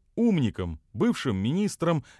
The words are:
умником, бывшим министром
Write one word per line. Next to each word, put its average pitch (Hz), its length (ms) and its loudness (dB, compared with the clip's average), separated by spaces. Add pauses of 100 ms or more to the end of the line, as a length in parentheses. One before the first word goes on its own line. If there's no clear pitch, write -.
(160)
умником, 120 640 0 (140)
бывшим 131 440 0
министром 160 680 0 (160)